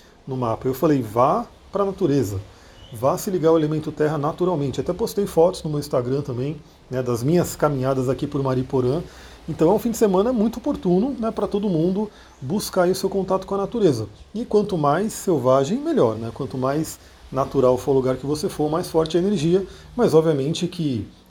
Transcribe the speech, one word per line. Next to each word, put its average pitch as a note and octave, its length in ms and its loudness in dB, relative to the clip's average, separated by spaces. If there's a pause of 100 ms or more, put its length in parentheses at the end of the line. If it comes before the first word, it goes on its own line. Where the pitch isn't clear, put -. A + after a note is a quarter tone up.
(240)
no C3 120 -8
mapa. A#2+ 320 -2
Eu C3 40 2
falei, D3 300 2
vá C3 460 2 (240)
pra G3+ 120 0
natureza, C#3 540 0 (540)
vá C3 260 0
se G3 100 -8
ligar E3+ 200 2
ao E3 100 6
elemento D#3 320 -2
terra D3+ 260 0
naturalmente. D3 640 -2
Até D3+ 120 -4
postei G3+ 340 -2
fotos F3 380 2
no D#3+ 60 -4
meu D3 100 -2
Instagram C#3 420 -2
também, C#3 360 -6 (300)
né, B2+ 140 -4
das A#2 220 -2
minhas E3 320 0
caminhadas C3 520 0
aqui B2+ 160 -2
por - 160 -4
Mariporã. C3 600 0 (460)
Então D#3+ 200 2
é G3 60 6
um A3 60 2
fim A#3+ 100 -2
de G#3+ 60 -4
semana G3+ 360 2
muito A#3 260 0
oportuno, A#3 600 0
né, A3 140 -4
pra G#3 160 -2
todo G#3 200 -2
mundo F#3 400 0 (320)
buscar F3+ 440 -2
aí F3+ 80 4
o - 20 0
seu F#3+ 160 -2
contato F#3+ 380 -2
com G3 80 -2
a - 20 -2
natureza. F#3+ 480 0 (260)
E A3+ 120 -6
quanto G3+ 340 0
mais D#3 340 2
selvagem, C#3 640 2
melhor, B3 360 2
né? A2+ 180 -8
Quanto C3+ 240 -8
mais C#3 440 -2 (320)
natural C3+ 440 2
for C3+ 140 -2
o C#3 40 4
lugar C3 220 2
que C3 80 -10
você D3 240 -2
for, D3+ 220 -2
mais E3+ 180 -2
forte D#3+ 280 0
a E3+ 40 4
energia. F3+ 460 2 (300)
Mas G#3 180 4
obviamente D#3+ 540 2
que C3+ 360 -4 (260)